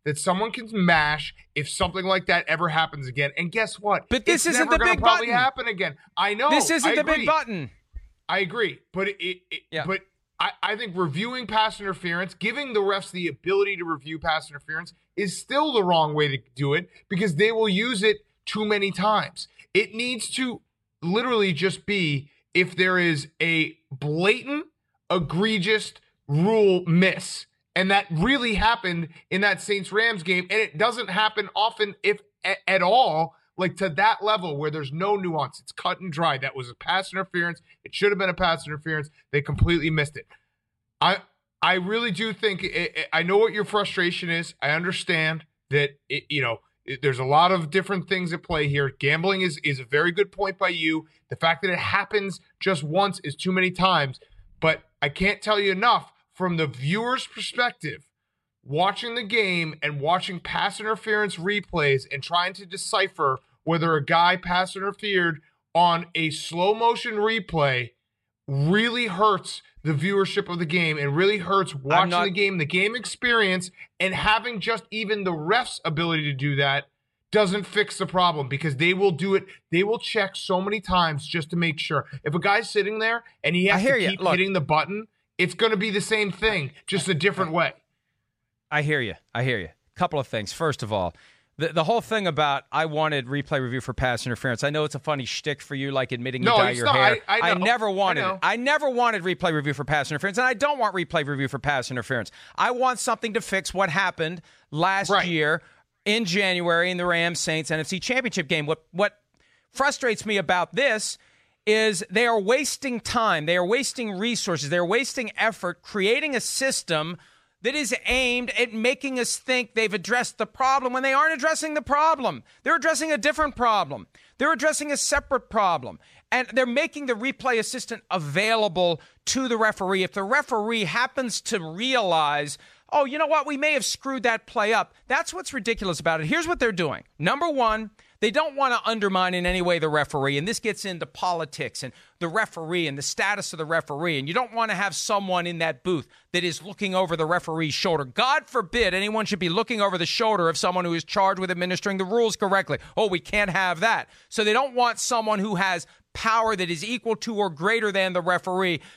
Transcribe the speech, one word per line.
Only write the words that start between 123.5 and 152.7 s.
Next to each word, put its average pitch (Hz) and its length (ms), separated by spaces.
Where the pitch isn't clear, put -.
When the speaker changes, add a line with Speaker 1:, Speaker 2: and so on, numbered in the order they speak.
Speaker 2:
problem. 185 500
They're 302 160
addressing 294 380
a 277 40
separate - 540
problem. 160 500
And 247 220
they're 254 120
making 285 420
the 247 80
replay 247 420
assistant 220 540
available 180 920
to 262 220
the 233 100
referee. 196 460
If 175 100
the 196 100
referee 226 600
happens 240 580
to 220 180
realize, 160 1000
"Oh, 285 140
you 269 120
know 311 100
what? 294 200
We 294 100
may 302 160
have 254 120
screwed 262 380
that 226 220
play 214 280
up." 196 200
That's 311 260
what's 359 200
ridiculous 208 460
about 160 220
it. 151 60
Here's 320 200
what 349 120
they're 226 140
doing. 160 320
Number 269 320
one, 220 420
they 247 100
don't 285 280
want 262 160
to 220 160
undermine 190 460
in 175 100
any 180 160
way 175 180
the 156 80
referee, 143 500
and 147 80
this 226 140
gets - 240
into 175 220
politics 160 760
and 127 120
the 170 80
referee 170 600
and 139 100
the 143 60
status 196 500
of 165 60
the 156 60
referee, 156 540
and 135 80
you 165 60
don't 233 200
want 226 180
to 190 40
have 185 200
someone 185 520
in 170 120
that 160 240
booth 170 240
that 175 100
is 165 180
looking 190 320
over 185 220
the 160 120
referee's 160 480
shoulder. 160 280
God 247 460
forbid 220 440
anyone 208 320
should 190 140
be 175 100
looking 214 320
over 202 160
the 254 80
shoulder 214 440
of 156 80
someone 180 260
who 175 100
is 165 120
charged 196 340
with 185 120
administering 180 480
the 190 60
rules 220 300
correctly. 190 440